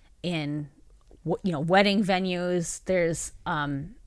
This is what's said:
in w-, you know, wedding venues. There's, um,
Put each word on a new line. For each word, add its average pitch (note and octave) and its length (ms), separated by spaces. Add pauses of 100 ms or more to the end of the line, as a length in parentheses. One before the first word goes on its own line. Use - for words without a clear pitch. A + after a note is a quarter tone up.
(220)
in D3+ 460 (560)
w-, D#3+ 180
you F#3 100
know, D3 80
wedding G3 420
venues. F3+ 840
There's, E3+ 460 (140)
um, D3 480 (120)